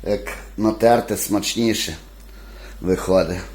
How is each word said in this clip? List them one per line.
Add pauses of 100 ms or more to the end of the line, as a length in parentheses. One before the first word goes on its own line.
як (200)
натерти,
смачніше (840)
виходить. (160)